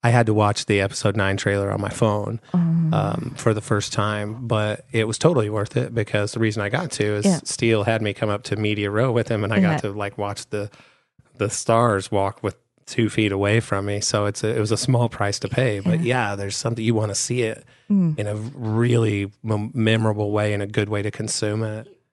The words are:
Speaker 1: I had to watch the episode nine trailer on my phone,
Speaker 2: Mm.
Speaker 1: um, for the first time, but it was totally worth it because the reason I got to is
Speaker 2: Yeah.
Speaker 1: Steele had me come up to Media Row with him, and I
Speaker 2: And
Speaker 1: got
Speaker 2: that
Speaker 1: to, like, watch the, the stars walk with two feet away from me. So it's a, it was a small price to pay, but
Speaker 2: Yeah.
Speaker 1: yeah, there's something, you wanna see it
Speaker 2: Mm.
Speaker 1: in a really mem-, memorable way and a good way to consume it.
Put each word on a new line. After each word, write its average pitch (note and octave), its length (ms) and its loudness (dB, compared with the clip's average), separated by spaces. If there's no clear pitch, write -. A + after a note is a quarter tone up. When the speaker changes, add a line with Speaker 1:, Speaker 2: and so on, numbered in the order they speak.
Speaker 1:
I A#2+ 80 4
had A#2+ 160 6
to A2 80 2
watch G#2 320 2
the G2+ 160 2
episode G2 340 0
nine G2 220 2
trailer G2+ 340 0
on G2+ 80 -2
my G#2 80 -4
phone, G#2+ 500 0
Speaker 2:
Mm. E3 400 2
Speaker 1:
um, G#2 460 -2
for A2 160 2
the G#2 80 -6
first - 320 -2
time, G#2+ 520 -4
but G#2+ 460 -2
it A2 160 0
was A2+ 80 -4
totally C#3 320 2
worth G#2 300 -2
it B2 160 -4
because G#2 380 -2
the A2 80 -4
reason A2 220 0
I G2+ 60 -2
got D3 240 -4
to - 120 -2
is G#2 100 -2
Speaker 2:
Yeah. F#3 200 4
Speaker 1:
Steele A2 400 0
had A2 180 2
me G#2 100 -2
come G#2+ 160 -2
up G2+ 160 -2
to G2+ 120 -4
Media G#2 340 0
Row A#2 220 2
with A2+ 160 0
him, G#2 160 0
and G#2+ 80 -2
I - 40 2
Speaker 2:
And F#3+ 80 4
Speaker 1:
got D#3+ 180 0
Speaker 2:
that G#2+ 60 -6
Speaker 1:
to, G2+ 80 -8
like, G2+ 220 -6
watch G2+ 320 -6
the, G#2 200 -6
the G#2 100 0
stars A2+ 640 2
walk G2 300 -2
with G2 140 -4
two A2 220 0
feet G#2+ 240 0
away G2+ 280 2
from G2 260 -2
me. G2+ 140 -4
So G#2 260 0
it's G#2 180 -4
a, A2 100 0
it A#2+ 60 0
was G#2+ 100 0
a A2 60 2
small A#2+ 320 2
price G2+ 300 -2
to - 100 -6
pay, A2+ 320 0
but F2 200 2
Speaker 2:
Yeah. A#2 300 2
Speaker 1:
yeah, G2+ 60 -4
there's G2+ 200 -6
something, A2+ 280 -2
you A#2 100 4
wanna G#2+ 200 0
see B2 280 -2
it A2 220 -4
Speaker 2:
Mm. F3 280 4
Speaker 1:
in G#2+ 80 -2
a G#2 80 -2
really A2 960 0
mem-, G#2+ 300 -2
memorable A2 600 2
way G#2 200 2
and G2+ 100 -2
a G2 40 -4
good G#2 240 0
way G#2+ 100 0
to G2+ 100 -2
consume G#2+ 520 -4
it. A2 240 -6